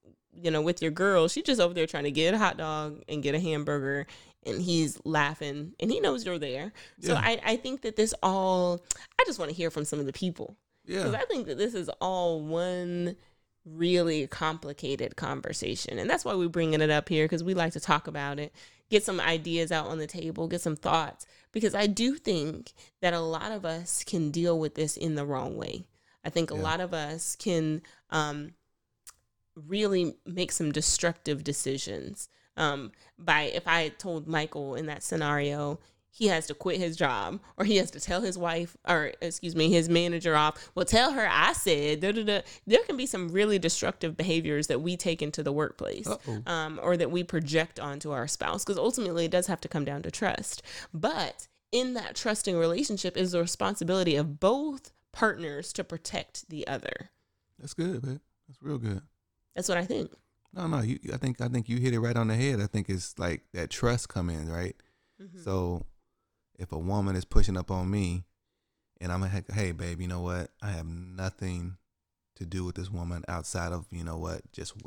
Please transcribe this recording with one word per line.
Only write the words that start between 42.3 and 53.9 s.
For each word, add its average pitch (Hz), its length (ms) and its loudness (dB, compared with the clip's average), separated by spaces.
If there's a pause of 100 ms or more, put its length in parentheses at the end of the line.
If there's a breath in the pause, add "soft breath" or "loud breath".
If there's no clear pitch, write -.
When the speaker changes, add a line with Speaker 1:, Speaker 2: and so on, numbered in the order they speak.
Speaker 1:
There 240 180 8
can 330 140 -2
be 254 80 -4
some 180 240 -4
really 202 300 4
destructive 170 580 0
behaviors 160 500 0
that 135 140 2
we 175 160 -2
take 165 240 0
into 151 220 -2
the 143 100 0
workplace, - 540 -2
Speaker 2:
Uh-oh. 117 380 -4
Speaker 1:
um, 156 360 -4
or 175 160 4
that 156 140 2
we 175 120 0
project 160 560 0
onto 143 320 -6
our 131 160 -2
spouse, - 380 -2
'cause 202 120 -2
ultimately 175 480 0
it 160 60 0
does 180 160 2
have 190 140 -2
to - 60 -10
come 147 180 -2
down 143 180 -6
to - 80 -6
trust. - 520 -4 (300 loud breath)
But 190 540 -2 (240)
in 254 220 2
that 226 220 -8
trusting 208 420 0
relationship 185 580 2
is 185 180 2
the 175 60 4
responsibility 180 760 2